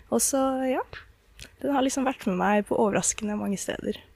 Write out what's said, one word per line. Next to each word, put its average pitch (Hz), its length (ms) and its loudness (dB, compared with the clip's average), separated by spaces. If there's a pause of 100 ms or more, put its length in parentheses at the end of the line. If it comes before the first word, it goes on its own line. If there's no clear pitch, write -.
(120)
Og 226 80 2
så, 262 500 2
ja, 285 120 0 (800)
den 277 120 0
har 262 80 2
liksom 262 240 0
vært - 220 -2
med 185 100 2
meg 202 300 2
på - 100 0
overraskende 208 600 0
mange 202 200 -2
steder. - 380 -6 (200)